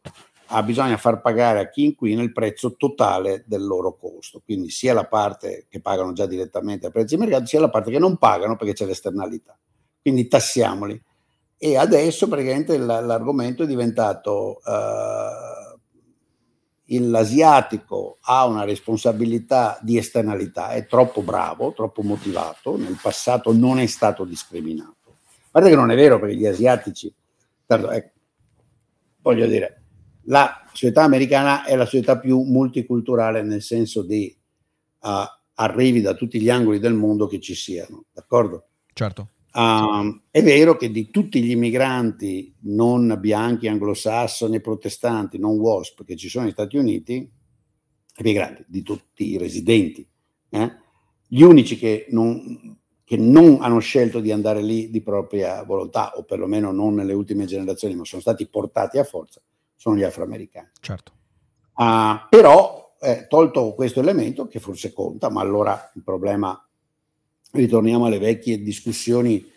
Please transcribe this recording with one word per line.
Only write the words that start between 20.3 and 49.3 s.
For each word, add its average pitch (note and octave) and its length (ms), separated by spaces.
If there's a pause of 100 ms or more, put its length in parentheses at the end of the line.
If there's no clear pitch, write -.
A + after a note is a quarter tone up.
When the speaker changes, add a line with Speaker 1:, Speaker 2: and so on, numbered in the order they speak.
Speaker 1:
è A#2 160
troppo B2 340
bravo, F#2 540
troppo A2 260
motivato, G2+ 800
nel F#2 220
passato A#2 520
non B2 260
è B2+ 60
stato G#2 400
discriminato. D#2+ 920 (340)
Guarda F3 180
che D#3+ 80
non B2 140
è A2+ 40
vero, C3 240
perché G#2 160
gli G2+ 120
asiatici, G#2+ 680 (520)
tanto, A2 240
ecco, - 280 (1040)
voglio A#2 260
dire, G#2+ 360 (420)
la C3+ 480
società B2+ 300
americana C#3 600
è C#3 120
la B2+ 80
società B2 340
più B2+ 220
multiculturale B2 1040
nel G#2+ 180
senso A2+ 420
di, G2 320 (680)
eh, G2+ 220 (320)
arrivi A#2+ 440
da G2 140
tutti A#2+ 260
gli A2 80
angoli A#2 300
del A#2 160
mondo G#2+ 320
che G2 120
ci F2 160
siano, F2+ 580
d'accordo? G#2 560 (260)
Speaker 2:
Certo. G2+ 340 (240)
Speaker 1:
Ehm, G#2+ 800
è - 140
vero D#3 320
che A2+ 160
di G#2+ 180
tutti G3 320
gli A#2 80
immigranti A#2 1120
non A2+ 580
bianchi, A2 480
anglosassoni A2 880
e A2 60
protestanti, G#2+ 800
non G#2+ 180
wasp, G#2+ 480
che F2+ 100
ci E2 140
sono B2 160
negli G#2 80
Stati G#2 240
Uniti, A#2+ 520 (880)
immigranti, G#2 500
di F#2+ 140
tutti - 460
i F#2 100